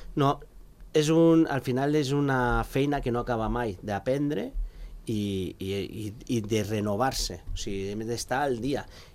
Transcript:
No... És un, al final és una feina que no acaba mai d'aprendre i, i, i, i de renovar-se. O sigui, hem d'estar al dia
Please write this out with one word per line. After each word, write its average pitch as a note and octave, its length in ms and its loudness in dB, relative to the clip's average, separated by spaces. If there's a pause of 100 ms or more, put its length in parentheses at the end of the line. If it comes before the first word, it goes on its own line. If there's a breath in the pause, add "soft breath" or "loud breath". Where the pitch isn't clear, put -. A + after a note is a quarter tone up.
(160 loud breath)
No... C#3 240 2 (540)
És D3+ 160 4
un, E3 400 8
al C3+ 160 0
final C#3 300 2
és C#3 180 2
una B2+ 560 2
feina C#3+ 320 2
que - 100 -2
no A#2 120 0
acaba A2 260 0
mai A2+ 320 -2
d'aprendre C#3+ 720 -2 (560 soft breath)
i, G2+ 500 -2
i, F#2+ 160 -6
i, G2+ 300 -6 (340)
i A2+ 40 0
de A2 220 0
renovar-se. G#2 760 0 (120)
O - 60 -2
sigui, G2 320 -4
hem G#2 160 -6
d'estar A#2+ 400 -2
al B2+ 160 0
dia B2 240 -2 (300 loud breath)